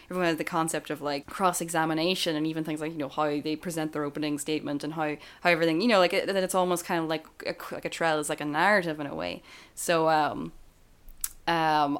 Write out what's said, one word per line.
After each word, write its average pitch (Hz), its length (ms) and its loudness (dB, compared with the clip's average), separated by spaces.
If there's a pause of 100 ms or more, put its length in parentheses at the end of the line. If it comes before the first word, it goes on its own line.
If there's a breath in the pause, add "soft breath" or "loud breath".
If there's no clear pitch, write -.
everyone 180 220 -2
has 165 100 0
the 156 80 -6
concept 160 440 -2
of, 147 120 -6
like, 143 260 -4
cross-examination 170 1080 2
and 156 100 0
even 160 160 -2
things 156 160 -4
like, 156 140 -4
you 165 40 -8
know, 139 120 -4
how 151 320 0
they 156 160 -2
present 160 340 -4
their 151 140 -2
opening 147 340 -2
statement 147 460 -4
and 151 80 -6
how, 151 240 -2 (240 loud breath)
how 180 80 4
everything, 165 320 4
you 240 80 4
know, 208 100 8
like, 175 140 6
it, 190 140 0
that 196 100 0
it's 185 180 0
almost 180 300 2
kind 170 180 0
of 160 60 -4
like 160 160 -4 (200)
a, - 80 -4 (200)
like - 100 -10
a 160 60 -6
trial 160 300 0
is 151 100 -4
like 156 100 -4
a 147 60 -6
narrative 165 560 2
in 143 60 -6
a 147 80 -8
way. - 260 -6 (340 loud breath)
So, 165 320 2
um, 156 460 0 (920)
um, 156 520 2